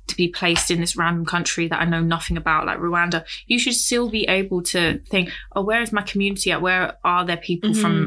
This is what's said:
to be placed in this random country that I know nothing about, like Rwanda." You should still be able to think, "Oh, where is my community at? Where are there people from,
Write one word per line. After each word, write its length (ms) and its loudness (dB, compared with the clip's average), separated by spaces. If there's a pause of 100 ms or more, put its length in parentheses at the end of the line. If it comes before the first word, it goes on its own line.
to 80 -8
be 120 2
placed 420 0
in 100 2
this 160 -2
random 300 0
country 420 -2
that 120 -2
I 40 2
know 160 2
nothing 360 0
about, 300 0
like 120 -2
Rwanda." 460 0 (220)
You 120 2
should 160 0
still 360 0
be 140 0
able 380 0 (120)
to 240 2 (120)
think, 200 0 (240)
"Oh, 80 -2
where 200 2
is 100 -4
my 100 0
community 480 0
at? 120 0
Where 320 0 (100)
are 220 2
there 100 0
people 380 -2
from, 180 4 (140)